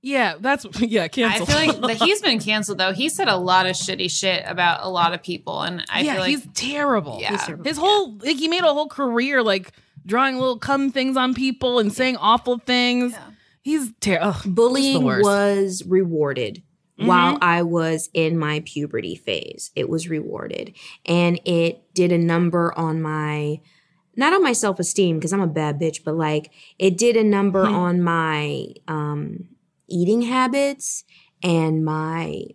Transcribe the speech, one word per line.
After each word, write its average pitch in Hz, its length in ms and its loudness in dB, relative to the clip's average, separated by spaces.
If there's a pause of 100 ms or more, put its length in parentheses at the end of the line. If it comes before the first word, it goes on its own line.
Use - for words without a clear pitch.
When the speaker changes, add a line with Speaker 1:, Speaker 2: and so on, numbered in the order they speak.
Speaker 1:
Yeah, 247 320 0
that's, 262 340 -2
<laughs> 165 80 -8
yeah, 214 280 0
cancel. 220 360 0
Speaker 2:
I - 20 -4
feel 311 340 2
like 226 180 -2
that 233 80 2
he's 403 140 2
been 277 180 2
canceled, 214 380 -2
though. 190 160 0
He 247 160 -2
said - 180 -2
a 196 120 2
lot 185 260 4
of 185 100 0
shitty 185 360 -4
shit 185 360 -2
about 175 360 0
a 190 80 -8
lot 170 240 0
of 170 80 -10
people, - 400 -8
and 175 260 -6
I - 140 -2
Speaker 1:
Yeah, 294 100 -2
Speaker 2:
feel 190 80 -2
like 185 100 0
Speaker 1:
he's 285 220 -4
terrible. 247 720 -2
Speaker 2:
Yeah. - 80 -2
Speaker 3:
He's 202 140 -4
terrible. 156 200 -10
Speaker 1:
His 277 140 -4
whole, 370 340 2 (100)
like, 285 140 -2
he 302 120 -4
made 349 120 0
a 349 140 2
whole 294 140 -2
career, 262 540 0
like, 196 300 -2 (320)
drawing 254 340 0
little 254 200 0
cum 277 340 0
things 262 240 0
on 254 160 2
people 247 460 0
and 208 120 2
saying 254 280 -2
awful 240 400 2
things. 247 540 0
Speaker 2:
Yeah. 214 80 -12 (420)
Speaker 1:
He's 269 380 -2
ter-, 185 200 2
ugh, 185 140 0
just 107 100 -8
the 196 60 -2
Speaker 3:
Bullying 254 540 4
Speaker 1:
worst. 208 200 4
Speaker 3:
was 202 600 2
rewarded 151 760 0 (360)
Speaker 1:
Mm-hmm. 113 100 2
Speaker 3:
while 175 340 4
I 175 200 4
was 165 520 0
in 165 240 2
my 151 260 -2
puberty 110 520 -6
phase. - 580 -8
It - 140 -4
was 165 200 -4
rewarded. - 680 -8 (320)
And 175 380 2
it 170 360 0 (120)
did 180 200 2
a 170 60 4
number 170 600 2
on 160 240 -2
my, 151 560 -4 (560)
not 285 180 2
on 381 120 4
my 254 80 2
self-esteem, 185 680 0
'cause 160 120 -2
I'm 196 80 0
a 175 80 2
bad 151 320 -2
bitch, 160 240 -4
but, 156 100 -2
like, 151 360 -2 (280)
it 190 200 4
did 233 180 4
a 220 80 4
number 196 420 4
Speaker 1:
Hmm. 202 80 2
Speaker 3:
on 175 280 2
my, 156 640 0 (200)
um, 151 600 -6 (420)
eating 185 340 2
habits 262 840 -2 (380)
and 160 420 2
my 156 580 -4 (120)